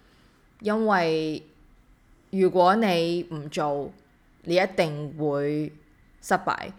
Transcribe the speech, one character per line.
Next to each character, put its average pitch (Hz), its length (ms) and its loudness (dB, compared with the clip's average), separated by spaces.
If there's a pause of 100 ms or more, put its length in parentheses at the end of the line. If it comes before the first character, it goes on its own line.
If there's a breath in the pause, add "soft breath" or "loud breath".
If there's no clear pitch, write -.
(600 soft breath)
因 214 260 -2
為 160 560 0 (840)
如 190 200 2
果 180 280 6
你 175 540 0
唔 151 180 -10
做， 147 420 -4 (520)
你 170 120 0
一 180 60 6 (160)
定 151 420 -2
會 147 540 -2 (480)
失 - 140 -2
敗。 - 440 -4